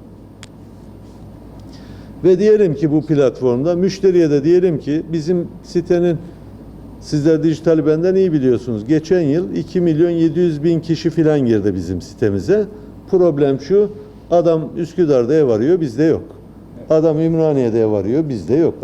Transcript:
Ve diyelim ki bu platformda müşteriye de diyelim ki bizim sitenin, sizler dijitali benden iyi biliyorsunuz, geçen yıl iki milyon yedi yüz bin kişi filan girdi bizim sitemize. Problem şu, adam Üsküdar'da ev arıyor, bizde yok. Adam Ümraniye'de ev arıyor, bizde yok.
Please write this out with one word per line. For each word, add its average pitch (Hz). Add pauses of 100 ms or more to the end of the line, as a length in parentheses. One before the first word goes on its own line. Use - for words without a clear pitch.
(2250)
Ve 185
diyelim 208
ki 143
bu 151
platformda 131
müşteriye 180
de 143
diyelim 175
ki 147 (100)
bizim 170 (140)
sitenin, 175 (840)
sizler 151
dijitali 160
benden 165
iyi 190
biliyorsunuz, 123
geçen 160
yıl 170
iki 170
milyon 170
yedi 165
yüz 156
bin 165
kişi 165
filan 156
girdi 107
bizim 90
sitemize. 110 (460)
Problem 147
şu, 202 (400)
adam 165
Üsküdar'da 151
ev 151
arıyor, 127
bizde 139
yok. 123 (680)
Adam 160
Ümraniye'de 151
ev 110
arıyor, 113
bizde 104
yok. 151